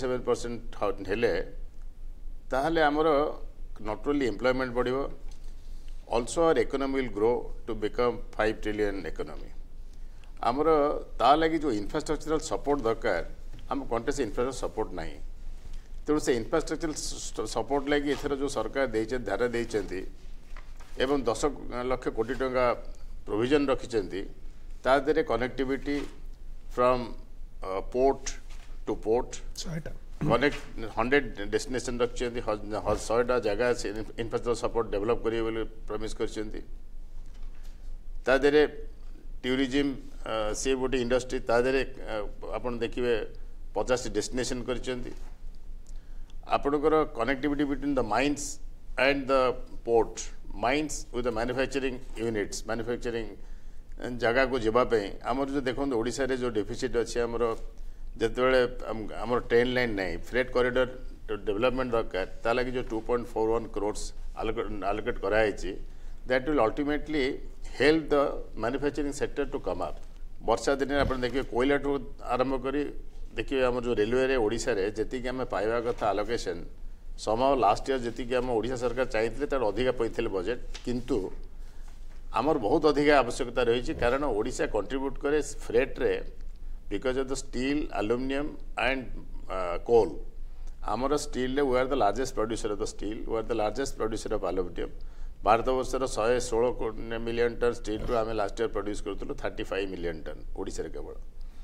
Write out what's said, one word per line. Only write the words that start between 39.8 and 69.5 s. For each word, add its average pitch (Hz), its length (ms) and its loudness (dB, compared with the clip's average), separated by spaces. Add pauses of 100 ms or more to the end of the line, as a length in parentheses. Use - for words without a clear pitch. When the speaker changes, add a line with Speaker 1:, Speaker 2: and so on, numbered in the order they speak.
Speaker 1:
ଅ, 110 640 -2
ସିଏ 135 220 0
ଗୋଟେ 127 260 0
ଇଣ୍ଡଷ୍ଟ୍ରି, 123 380 2
ତା 117 220 4
ଦେହରେ, 131 220 4
ଅ, - 320 -6 (400)
ଆପଣ 120 220 -2
ଦେଖିବେ 120 360 0 (600)
ପଚାଶଟି 120 360 2
ଡେଷ୍ଟିନେସନ 123 540 0
କରିଛନ୍ତି। 123 480 -4 (1400)
ଆପଣଙ୍କର 143 480 4 (220)
କନେକ୍ଟିଭିଟି 139 460 2
ବିଟୱିନ୍ 143 320 0
ଦ 131 40 4
ମାଇନ୍ସ 123 440 2 (560)
ଆଣ୍ଡ 135 280 4
ଦ 135 60 4 (520)
ପୋର୍ଟ 113 500 2 (220)
ମାଇନ୍ସ 139 380 0 (180)
ୱିଥ୍ 120 260 -2
ମ୍ୟାନୁଫ୍ୟାକ୍ଚରିଂ 127 580 0 (200)
ୟୁନିଟ୍ସ, 110 420 -2 (100)
ମ୍ୟାନୁଫ୍ୟାକ୍ଚରିଂ 117 600 -2 (920)
ଜାଗାକୁ 123 400 4
ଯିବା 110 320 6
ପାଇଁ 107 140 4 (180)
ଆମର 135 320 0
ଯୋଉ 143 120 0
ଦେଖନ୍ତୁ, 131 320 0
ଓଡ଼ିଶାରେ 127 380 0
ଯୋଉ 123 140 0
ଡେଫିସିଟ୍ 110 440 -2
ଅଛି 117 240 0
ଆମର, 117 240 0 (760)
ଯେତେବେଳେ 123 400 6 (320)
ଆମ-, 110 200 -4 (120)
ଆମର 117 160 2 (100)
ଟ୍ରେନ୍ 120 260 6
ଲାଇନ୍ 120 200 2
ନାହିଁ, 90 200 0 (120)
ଫ୍ରେଟ୍ 123 280 0
କରିଡର 123 320 4 (600)
ଡେଭଲପମେଣ୍ଟ 123 440 2
ଦରକାର, 107 360 0 (160)
ତା 113 100 2
ଲାଗି 127 180 0
ଯୋଉ 123 200 -2
ଟୁ 110 60 0 (100)
ପଏଣ୍ଟ 120 200 0
ଫୋର୍ 110 240 0
ୱାନ୍ 113 240 2
କ୍ରୋର୍ସ 104 280 -2 (360)
ଆଲୋକ-, 107 440 -2
ଆଲୋକେଟ୍ 107 360 -2
କରାହେଇଛି, 101 520 2 (560)
that 131 200 2
will 147 120 4
ultimately 147 640 2 (540)
help 147 320 6
the 143 140 6 (320)
manufacturing 139 580 -2
sector 135 320 -2
to 131 140 -4